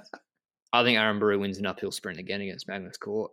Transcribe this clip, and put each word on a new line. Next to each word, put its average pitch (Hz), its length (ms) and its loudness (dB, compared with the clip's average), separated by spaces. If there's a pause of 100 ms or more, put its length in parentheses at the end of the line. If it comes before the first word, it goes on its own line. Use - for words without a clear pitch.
(720)
I 120 100 6
think 120 140 6
Aaron 107 220 4
Brew 101 200 4
wins 98 180 -2
an 101 80 -4
uphill 95 260 -4
sprint 90 260 -8
again 95 240 -6
against 98 260 -10
Magnus 95 300 -10
Cort. 104 360 -6